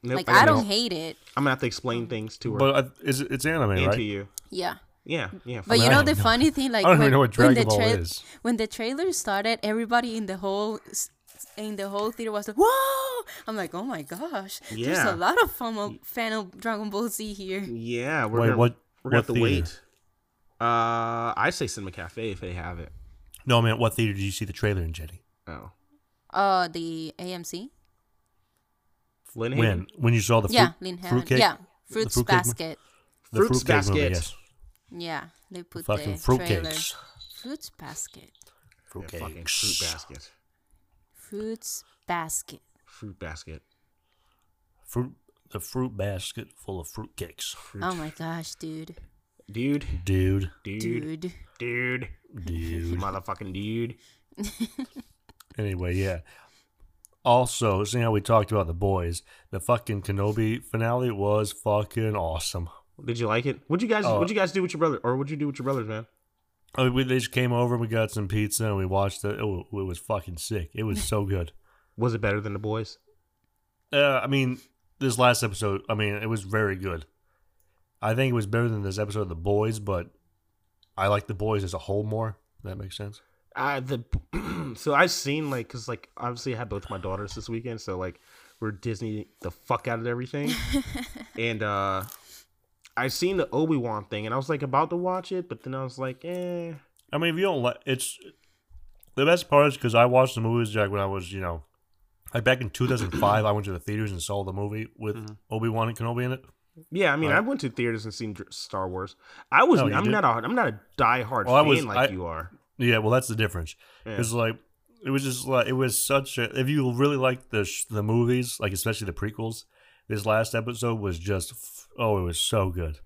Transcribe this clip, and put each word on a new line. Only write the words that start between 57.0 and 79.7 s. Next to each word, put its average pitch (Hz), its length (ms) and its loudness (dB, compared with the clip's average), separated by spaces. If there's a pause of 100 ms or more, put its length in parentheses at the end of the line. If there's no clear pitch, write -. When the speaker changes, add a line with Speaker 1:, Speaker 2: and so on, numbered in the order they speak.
Speaker 3:
Also, 120 580 4
seeing 117 200 0
how 113 80 4
we 104 100 4
talked 110 300 4
about 98 160 2
The 82 80 -4
Boys, 90 480 0 (260)
the - 100 -6
fucking 110 440 0
Kenobi 107 600 0
finale 120 460 0
was 104 420 2
fucking 107 640 0
awesome. 85 540 -4 (340)
Speaker 1:
Did 120 140 -4
you 117 80 -2
like 117 220 0
it? 131 200 -4
What'd 175 140 0
you 233 80 -2
guys, 214 160 2
Speaker 3:
Oh. - 140 2
Speaker 1:
what'd 180 100 2
you 214 60 -2
guys 190 160 2
do 190 100 0
with 180 120 -2
your 160 40 -8
brother? 156 260 2
Or 123 140 0
what'd 143 140 -4
you 156 60 -4
do 147 100 -2
with 139 100 -6
your 131 60 -8
brothers, 127 240 -2
man? 110 180 -8 (720)
Speaker 3:
Oh, 127 140 4
we, 131 120 4
they 127 140 2
just 113 140 -2
came 123 200 2
over 120 220 2
and 117 80 0
we 113 60 -2
got 110 240 0
some 104 160 -4
pizza 104 400 0
and 101 100 0
we 95 80 0
watched 98 400 0
it. 104 140 -2
It, 107 40 -2
wa-, 95 280 -2
it 98 140 -4
was 87 120 -6
fucking 95 400 -6
sick. 95 380 -6
It 107 80 -4
was 104 200 -2
so 104 220 0
good. 92 320 -2
Speaker 1:
<laughs> - 400 -20
Was 117 160 2
it 107 80 -4
better 104 180 0
than 104 140 -6
The 101 60 -6
Boys? 107 400 -6 (920)
Speaker 3:
Uh, 143 320 4
I 123 40 -4
mean, 131 320 0 (400)
this 127 180 0
last 123 240 6
episode, 98 480 -2
I 110 60 0
mean, 104 180 0
it 107 160 -4
was 107 140 -2
very 101 320 0
good. 90 320 -6 (920)
I 110 140 0
think 131 160 2
it 120 60 2
was 107 100 2
better 117 240 2
than 104 140 -2
this 98 160 -4
episode 104 220 -2
of 90 80 -4
The 85 60 -6
Boys, 104 440 0